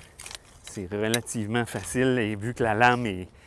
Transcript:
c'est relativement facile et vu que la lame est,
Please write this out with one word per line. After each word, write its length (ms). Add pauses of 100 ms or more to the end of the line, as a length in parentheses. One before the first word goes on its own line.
(640)
c'est 260
relativement 720
facile 540
et 160
vu 200
que 100
la 100
lame 320
est, 220 (180)